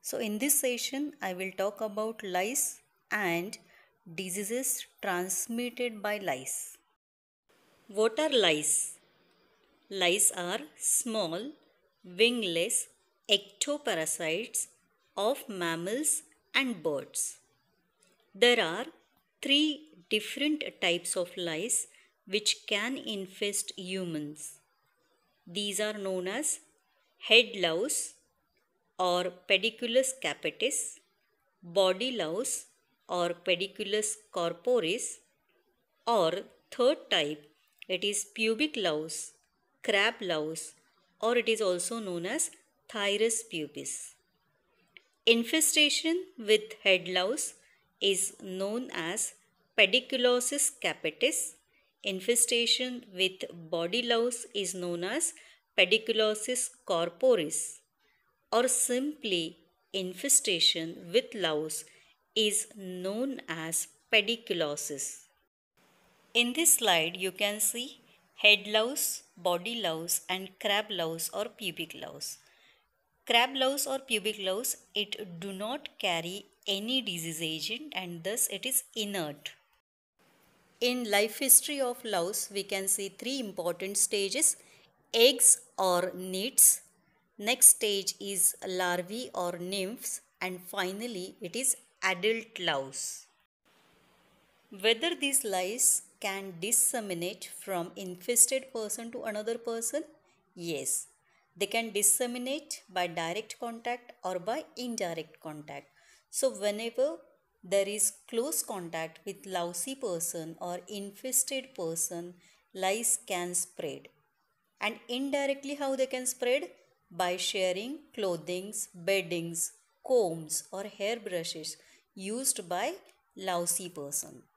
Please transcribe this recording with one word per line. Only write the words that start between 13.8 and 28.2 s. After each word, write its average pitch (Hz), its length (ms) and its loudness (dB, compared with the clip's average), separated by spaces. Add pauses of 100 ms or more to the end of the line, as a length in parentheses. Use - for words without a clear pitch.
of 220 320 0
mammals 185 760 -2 (300)
and 247 280 0
birds. - 560 -4 (960)
There 240 280 6
are 180 220 0 (560)
three 294 460 4 (240)
different 277 540 0 (160)
types 175 360 0
of 175 200 -2
lice 175 500 -2 (400)
which 208 400 0
can 220 300 -2
infest 202 800 -4
humans. 175 840 -6 (880)
These 202 320 -4
are 214 140 0
known 190 340 -4
as 240 320 -2 (680)
head 220 260 8
louse 185 600 0 (840)